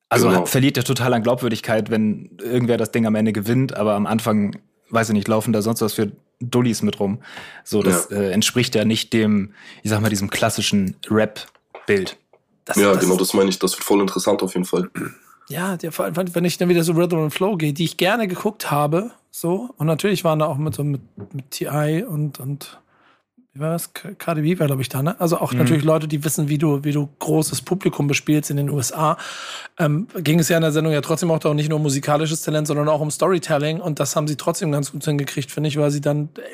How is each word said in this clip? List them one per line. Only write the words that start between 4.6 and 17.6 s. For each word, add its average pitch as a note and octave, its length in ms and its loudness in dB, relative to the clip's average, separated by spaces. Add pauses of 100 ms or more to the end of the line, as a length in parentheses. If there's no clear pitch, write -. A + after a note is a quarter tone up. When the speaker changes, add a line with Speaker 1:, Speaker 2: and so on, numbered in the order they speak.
Speaker 1:
weiß A2+ 180 2
ich A2+ 40 0
nicht, G2+ 140 0
laufen A2 240 2
da G#2+ 100 2
sonst A2+ 200 -2
was G#2+ 120 0
für G#2+ 180 -2 (280)
Dullis B2 420 0
mit G#2 180 0
rum. G2+ 220 -2 (420)
So, G#2 200 0
das, F#2 280 0
Speaker 2:
Ja. G2+ 60 -4
Speaker 1:
äh, G2 140 0
entspricht A2 440 0
ja G#2+ 100 4
nicht A2 280 0
dem, G#2+ 400 2 (280)
ich G#2+ 80 -4
sag G#2+ 120 2
mal, G#2+ 80 2
diesem G2 200 -2
klassischen G#2 680 0 (120)
Rap-Bild. - 1080 -2 (480)
Speaker 3:
Das, - 100 -4
Speaker 2:
Ja, G2+ 160 4
Speaker 3:
das F#2 100 4
Speaker 2:
genau, F#2 120 4
Speaker 3:
ist F#2 80 2
Speaker 2:
das F#2+ 120 -2
meine G2 160 4
ich. F#2 100 -2
Das F#2 140 0
wird - 100 -8
voll G2+ 180 4
interessant G2 420 0
auf F#2+ 100 -4
jeden F2+ 120 -2
Fall. F#2 240 -2 (580)
Speaker 3:
Ja, F3 300 -4
der, D#3+ 140 -8
vor F#3 140 -4
allem, F3+ 100 -4 (180)
wenn F3 120 0
ich F3 120 -2
dann F3+ 120 2
wieder F3 140 4
so E3+ 100 2
Rhythm E3+ 240 2
and D3+ 160 0
Flow G#3 220 0
gehe, D#3 180 0